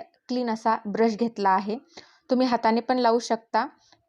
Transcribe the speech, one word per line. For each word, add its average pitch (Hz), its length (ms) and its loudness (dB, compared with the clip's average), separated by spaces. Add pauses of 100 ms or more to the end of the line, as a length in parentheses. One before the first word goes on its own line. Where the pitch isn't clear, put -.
(280)
क्लीन 247 220 -2
असा 220 260 0 (100)
ब्रश 220 300 0
घेतला 208 340 -2
आहे. 196 260 0 (540)
तुम्ही 254 160 2
हाताने 226 340 2
पण 254 180 -2
लावू 233 200 4
शकता, 226 480 -4 (420)